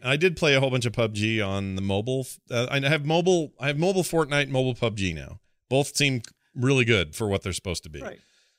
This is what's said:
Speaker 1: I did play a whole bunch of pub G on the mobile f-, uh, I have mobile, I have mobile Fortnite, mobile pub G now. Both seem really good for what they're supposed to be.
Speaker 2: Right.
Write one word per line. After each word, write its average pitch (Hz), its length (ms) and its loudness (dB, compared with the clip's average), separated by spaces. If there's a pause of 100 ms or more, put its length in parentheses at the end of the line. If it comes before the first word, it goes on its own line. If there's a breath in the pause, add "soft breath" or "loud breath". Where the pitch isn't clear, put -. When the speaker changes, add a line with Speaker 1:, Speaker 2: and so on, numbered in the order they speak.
Speaker 1:
I 127 120 0
did 165 220 0
play 151 160 4
a 131 60 6
whole 135 100 2
bunch 123 160 0
of 113 80 -2
pub 113 200 0
G 107 280 0
on 98 340 -4
the 95 60 -4
mobile 107 400 -2
f-, - 180 -14 (100)
uh, 123 200 -2
I 139 180 0
have 147 180 0
mobile, 170 540 2
I 127 80 -4
have 143 100 -2
mobile 185 260 2
Fortnite, 143 460 0
mobile 131 260 0
pub 110 220 -2
G 95 160 0
now. 73 260 -12 (300)
Both 139 260 0
seem 131 260 0 (340)
really 131 300 2
good 90 300 2
for 110 120 -4
what 98 160 -2
they're 92 100 -4
supposed - 300 -6
to - 60 -16
be. 73 120 -12
Speaker 2:
Right. - 180 -12 (400)